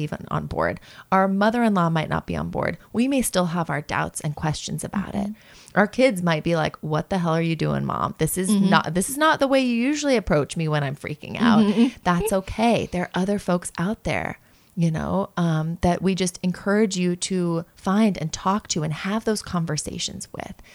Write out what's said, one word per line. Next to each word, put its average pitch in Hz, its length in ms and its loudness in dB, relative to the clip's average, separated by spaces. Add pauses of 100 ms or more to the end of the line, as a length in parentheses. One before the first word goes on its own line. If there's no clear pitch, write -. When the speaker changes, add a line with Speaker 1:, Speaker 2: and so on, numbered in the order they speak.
Speaker 1:
even - 300 -8
on 151 140 -2
board. - 340 -2 (320)
Our 190 160 4
mother-in-law 202 640 2
might 160 180 0
not 151 180 -4
be 170 80 -4
on 156 160 -4
board. - 280 -2 (140)
We 233 140 2
may 269 160 2
still 180 240 0
have 165 240 -2
our 147 120 -4
doubts - 400 -4
and 147 120 -4
questions - 480 -4
about - 320 -6
it. 202 140 -2
Speaker 2:
Mm-hmm. - 500 -8
Speaker 1:
Our 208 80 6
kids 208 360 2
might 165 200 2
be 170 140 2
like, 156 240 0
"What 156 300 -2
the 196 80 0
hell 165 160 2
are 165 80 2
you 165 120 0
doing, 147 300 0
Mom? 107 340 -2
This 160 180 0
is 185 140 0
Speaker 2:
Mm-hmm. 196 200 4
Speaker 1:
not, 160 240 2
this 185 160 0
is 262 80 -8
not 311 200 4
the 277 80 2
way 269 140 4
you 247 160 2
usually 277 400 2
approach 165 400 0
me 165 120 -2
when 151 140 0
I'm 139 140 -4
freaking - 440 -10
out." 214 240 6
Speaker 2:
Mm-hmm. 220 380 4
Speaker 1:
That's 180 300 0
okay. 196 580 0
There 175 140 -2
are - 180 -2
other 202 160 0
folks 180 400 -2
out 190 260 -4
there, 104 340 -4 (360)
you 170 160 2
know, 160 460 -2
um, 165 460 0
that 175 200 2
we 190 120 2
just 180 280 -2
encourage 196 540 0
you 180 200 0
to 175 480 -2 (120)
find 202 420 2
and 165 140 -4
talk 196 360 -2
to 160 140 -2
and 156 100 -2
have 196 320 -4
those 214 180 0
conversations 165 920 -6
with. - 220 -12 (200)